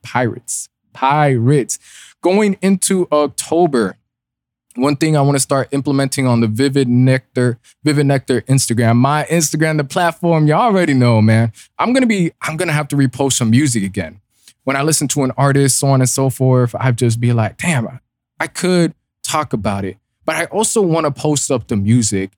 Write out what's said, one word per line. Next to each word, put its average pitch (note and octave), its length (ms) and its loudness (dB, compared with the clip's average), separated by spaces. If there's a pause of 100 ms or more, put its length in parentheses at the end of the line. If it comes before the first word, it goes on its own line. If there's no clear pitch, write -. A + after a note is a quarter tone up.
Pirates. - 640 -6 (240)
Pirates. C3+ 840 2 (420)
Going G3 400 2
into F#3+ 500 0
October, D3 880 0 (800)
one C#3 220 0
thing D#3 200 0
I C#3+ 60 2
wanna C#3 180 2
start C3+ 320 -2
implementing C#3 540 -2
on A#2+ 140 2
the A#2 60 2
Vivid C3 420 0
Nectar, B2+ 720 0 (240)
Vivid D3 240 0
Nectar C3+ 360 0
Instagram, A#2+ 540 0
my C#3+ 280 2
Instagram, D#3 520 -2
the D3 80 -2
platform, E3 600 0
you D3 60 4
already F#3 420 2
know, A#2+ 260 4
man. A2+ 320 2 (260)
I'm G#3+ 140 0
gonna C4 140 2
be, F#3+ 260 0 (100)
I'm D#3 140 -8
gonna E3+ 160 -4
have D3 160 -2
to C#3+ 80 -4
repost C#3 380 0
some A2+ 160 0
music A#2+ 320 2
again. F#2 380 -8 (440)
When C3+ 120 -2
I C#3 60 -2
listen D3+ 260 -2
to C#3+ 160 -2
an B2+ 120 -2
artist, C#3 420 2
so C#3+ 100 0
on C3+ 120 4
and B2+ 80 2
so C3+ 220 0
forth, B2+ 480 0
I B2+ 140 0
just A#2 280 0
be A#2+ 120 0
like, A2+ 260 -2
"Damn, C#3+ 420 -4 (380)
I D#3+ 80 -4
could F3 480 0 (300)
talk D3+ 280 -4
about G2+ 320 -4
it." F#2+ 140 -10 (260)
But D#3+ 120 -2
I E3 100 -4
also A3 340 -2
wanna D#3+ 300 0
post D3 400 -4
up B2+ 160 -2
the A2+ 100 -4
music. G#2 600 0